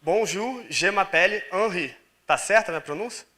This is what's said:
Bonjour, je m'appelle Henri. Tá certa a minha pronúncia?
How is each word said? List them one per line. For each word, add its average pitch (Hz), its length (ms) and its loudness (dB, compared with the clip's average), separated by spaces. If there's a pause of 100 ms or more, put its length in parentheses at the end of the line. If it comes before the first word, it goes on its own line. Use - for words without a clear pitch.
Bonjour, 208 680 -2
je 160 180 0
m'appelle 196 640 2
Henri. 180 420 -2 (340)
Tá 147 100 2
certa 214 340 2
a - 20 -4
minha 160 80 -4
pronúncia? 185 440 -8 (120)